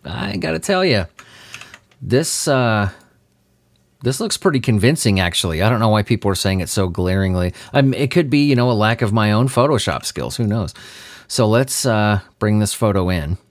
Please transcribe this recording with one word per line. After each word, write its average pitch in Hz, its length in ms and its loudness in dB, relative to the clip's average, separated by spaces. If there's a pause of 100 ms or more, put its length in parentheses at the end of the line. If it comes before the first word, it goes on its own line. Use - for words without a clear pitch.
I - 320 -8
gotta 82 220 -4
tell 190 260 0
you, 107 220 2 (960)
this, 139 440 -2
uh, 113 440 0 (1120)
this 127 160 -2
looks 226 160 -4
pretty 151 240 0
convincing, 113 600 2
actually. 87 420 -2
I 107 80 2
don't 120 100 0
know 113 100 2
why 107 120 4
people 101 300 0
are 92 40 0
saying 95 260 0
it 82 80 -6
so 95 180 0
glaringly. 90 680 0 (180)
Um, 135 220 2
it 139 160 -2
could 160 220 0
be, 147 140 2
you 143 100 2
know, 123 160 2
a - 20 0
lack 110 300 2
of 104 100 0
my 107 180 2
own 113 160 2
Photoshop 123 580 0
skills. - 320 -8
Who 113 100 0
knows? 101 260 -2 (540)
So 117 200 0
let's, 120 380 0
uh, 107 360 2 (180)
bring 107 180 2
this 104 160 0
photo 95 360 0
in. 85 280 -2 (140)